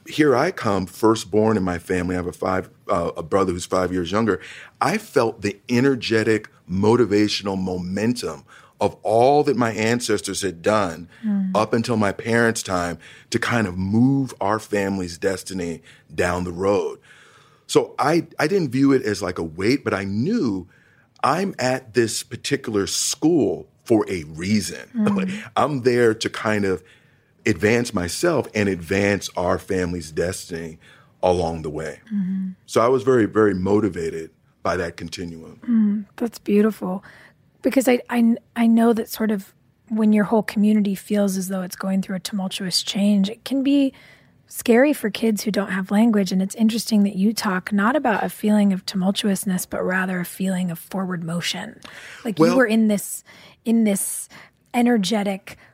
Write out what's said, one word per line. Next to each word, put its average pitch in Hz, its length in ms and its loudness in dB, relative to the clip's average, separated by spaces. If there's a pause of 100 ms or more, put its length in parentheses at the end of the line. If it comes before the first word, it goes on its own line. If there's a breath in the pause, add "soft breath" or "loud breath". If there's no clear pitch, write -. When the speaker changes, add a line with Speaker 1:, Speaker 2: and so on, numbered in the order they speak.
Speaker 1:
here 147 280 4
I 156 160 2
come, 98 340 -2
firstborn 107 720 2
in 92 60 0
my 87 160 -2
family. 90 360 -2
I - 20 -2
have 90 100 -4
a 82 60 -6
five, 92 360 -4 (200)
uh, 85 280 -2
a 87 60 -6
brother 95 300 0
who's 87 120 -6
five 92 260 0
years 90 200 -4
younger. 104 280 0 (420 loud breath)
I 151 160 2
felt 113 440 -2
the 101 180 -6 (100)
energetic, 110 800 2 (200 soft breath)
motivational 104 880 2
momentum 92 840 -4 (360 loud breath)
of 98 220 0
all 123 420 4
that 135 140 0
my 117 140 2
ancestors 107 720 -2
had 85 180 -6
done 87 480 0 (160 loud breath)
Speaker 2:
Mm. 202 300 0
Speaker 1:
up 110 180 0
until 117 240 0
my 101 140 2
parents' 113 500 0
time 87 380 -4 (320 loud breath)
to 117 80 0
kind 113 260 0
of 90 120 -6
move 123 600 0
our 104 200 0
family's 98 580 -4
destiny 90 640 -6 (320 soft breath)
down 87 300 -2
the 90 80 -6
road. 90 480 0 (680 soft breath)
So - 320 0
I, 147 300 2 (100)
I 139 100 2
didn't 180 220 0
view 135 240 4
it 131 80 2
as, 101 220 -2
like, 90 160 -4
a 87 40 -4
weight, 92 400 0
but 104 120 -2
I 98 80 -2
knew 107 640 -2 (560 soft breath)
I'm 170 340 0
at 127 380 -4
this 117 260 2
particular 113 640 -4
school 117 840 0 (160)
for 107 260 2
a 90 160 -4
reason. 87 640 -4
<laughs> - 40 -14
Speaker 2:
Mm. 208 220 2
Speaker 1:
Like, 190 120 0 (260 loud breath)
I'm 135 260 0
there 120 320 4
to 107 160 -6
kind 107 340 0
of 95 200 0 (640 soft breath)
advance 113 480 2
myself 113 580 0
and 101 160 0
advance 98 640 0
our 92 220 0
family's 87 540 -4
destiny 85 640 -6 (460 soft breath)
along 85 400 0
the 76 80 -6
way. 76 300 -10 (120)
Speaker 2:
Mm-hmm. 190 360 -2 (180)
Speaker 1:
So 117 140 0
I 120 80 4
was 131 140 2
very, 123 220 4
very 101 300 2
motivated 87 720 -2 (320)
by 90 160 -2
that 85 200 -6
continuum. 82 720 -12
Speaker 2:
Mm, 214 380 0 (120)
that's 233 220 -6
beautiful. 202 640 0 (580 loud breath)
Because 262 260 0
I, 247 220 4
I, 233 260 2 (200)
I 233 120 2
know 226 260 6
that 220 160 -4
sort 220 220 -2
of 196 220 -6 (340)
when 214 260 2
your 208 120 4
whole 214 180 2
community 208 500 2
feels 202 440 -2
as 185 100 -4
though 190 160 -6
it's 180 120 -12
going 190 260 -2
through 190 160 -6
a - 20 -10
tumultuous 185 640 -6
change, 202 460 2
it - 160 -12
can 269 180 -2
be 277 300 2 (540 soft breath)
scary 254 460 4
for 220 160 -4
kids 214 340 0
who 220 80 -2
don't 196 200 -2
have 190 180 -2
language. 208 440 4
And 185 80 2
it's 196 140 -4
interesting 220 480 2
that 202 120 0
you 202 180 2
talk 185 400 -4
not 208 220 2
about 269 280 0
a 185 60 -2
feeling 208 440 2
of 185 120 -4
tumultuousness, 190 800 -2
but - 180 -6
rather 185 360 -2
a 175 60 -6
feeling 185 440 -4
of 165 100 -8
forward 180 440 -6
motion. 170 560 -6 (460 loud breath)
Like, 220 140 -4
you 156 60 6
Speaker 1:
Well, 170 120 4
Speaker 2:
were 254 100 6
in 220 220 4
this, - 340 -4 (420 loud breath)
in 226 200 2
this - 420 -2 (460 loud breath)
energetic 202 840 0 (160 soft breath)